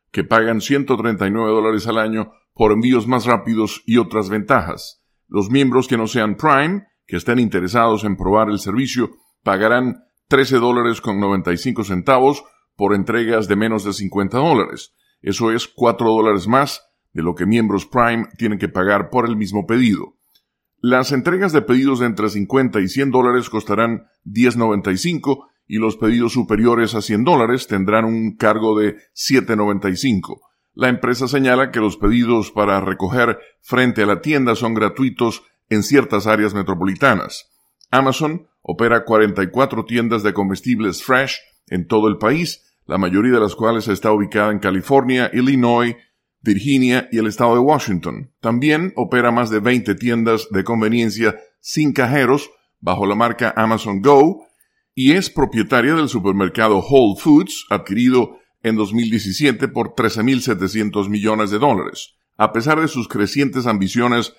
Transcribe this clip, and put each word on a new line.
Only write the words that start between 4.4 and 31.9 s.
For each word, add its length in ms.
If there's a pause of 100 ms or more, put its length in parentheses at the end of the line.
Los 240
miembros 380
que 80
no 100
sean 300
Prime, 480 (240)
que 80
estén 240
interesados 640
en 120
probar 340
el 100
servicio, 500 (340)
pagarán 580 (240)
trece 300
dólares 440
con 200
noventa 320
y 40
cinco 280
centavos 600 (320)
por 160
entregas 540
de 100
menos 280
de 80
cincuenta 460
dólares. 560 (280)
Eso 300
es 160
cuatro 400
dólares 400
más 340 (300)
de 100
lo 120
que 120
miembros 400
Prime 400 (100)
tienen 220
que 100
pagar 420
por 160
el 100
mismo 300
pedido. 500 (640)
Las 320
entregas 400
de 100
pedidos 380
de 60
entre 220
cincuenta 520
y 80
cien 220
dólares 380
costarán 580 (180)
diez 320
noventa 340
y 80
cinco 500 (180)
y 120
los 180
pedidos 360
superiores 640
a 60
cien 240
dólares 440
tendrán 360
un 320
cargo 420
de 180 (180)
siete 420
noventa 320
y 80
cinco. 440 (340)
La 140
empresa 400
señala 420
que 100
los 160